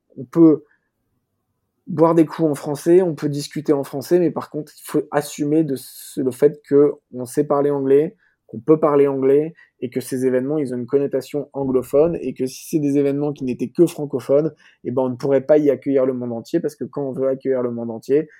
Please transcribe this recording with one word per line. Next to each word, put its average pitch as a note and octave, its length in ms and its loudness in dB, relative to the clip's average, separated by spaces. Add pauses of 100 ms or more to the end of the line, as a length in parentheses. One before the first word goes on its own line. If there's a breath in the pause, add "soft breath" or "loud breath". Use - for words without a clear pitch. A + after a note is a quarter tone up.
(180)
on C3+ 60 -14
peut D#3+ 400 4 (1200 soft breath)
boire E3 280 2
des E3 120 6
coups D#3+ 240 -2
en C#3+ 40 -2
français, E3+ 480 2
on E3 120 -2
peut D3 160 -4
discuter C#3+ 420 -4
en C#3 100 2
français, C#3+ 360 -2
mais E3 120 2
par - 200 -8
contre, D3+ 260 -10
il - 80 -20
faut - 260 -2
assumer D3+ 540 0
de C#3 120 -4
ce, - 440 -12
le C3 100 -2
fait D3 380 2
que C#3+ 240 4 (200)
on B2 120 -10
sait C#3+ 200 -4
parler C#3+ 260 0
anglais, C#3 460 0 (300)
qu'on A#2 140 -14
peut D#3 180 4
parler C#3+ 300 4
anglais, C#3 460 2 (260 soft breath)
et B2 80 -8
que B2+ 120 -6
ces B2+ 260 -4
événements, C3 320 0
ils B2+ 160 -4
ont - 20 -6
une A#2+ 100 -8
connotation C#3 680 -4
anglophone, C#3 640 0
et C3 140 -6
que C3 100 -4
si - 240 -10
c'est E3 100 -2
des C#3+ 200 0
événements C#3+ 340 0
qui C#3 120 -10
n'étaient B2 260 -6
que E3+ 160 4
francophones, D3 640 -2 (320 soft breath)
eh A#2+ 60 -6
ben, C3 120 0
on C3 60 0
ne B2+ 80 -6
pourrait C#3 240 0
pas D3+ 160 4
y D3 140 4
accueillir C3 340 0
le C3+ 80 0
monde B2 200 -6
entier, A#2 280 -4
parce D3 160 -6
que C3 80 -10
quand C#3+ 180 -8
on C3+ 100 -6
veut C3 160 -2
accueillir C3 340 -2
le B2 80 -2
monde A#2 200 -8
entier, C3+ 380 -2 (120 soft breath)